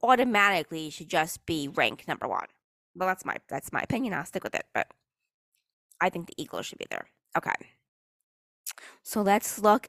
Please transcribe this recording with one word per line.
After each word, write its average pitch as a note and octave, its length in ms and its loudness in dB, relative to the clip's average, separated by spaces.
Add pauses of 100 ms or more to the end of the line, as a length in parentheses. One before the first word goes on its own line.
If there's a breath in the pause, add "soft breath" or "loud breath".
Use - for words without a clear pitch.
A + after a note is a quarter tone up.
automatically G3+ 880 4
should D#3 180 -14
just E3 380 0
be D3+ 220 -2
ranked - 400 0
number C#3 180 -4
one. - 220 -4 (460)
Well, F3+ 140 -2
that's F#3 160 -2
my, - 120 -4 (120)
that's - 240 -8
my - 80 -2
opinion. A#3 320 -2
I'll E3 120 -4
stick - 180 -8
with - 140 -4
it, - 180 -6
but - 140 -2 (1120)
I F#3 100 2
think E3+ 160 -8
the - 100 -18
Eagles - 300 -8
should - 120 -16
be - 120 -12
there. G1+ 160 -8 (300)
Okay. - 180 -2 (1500 loud breath)
So - 180 -2
let's G3+ 380 2
look G#3+ 280 4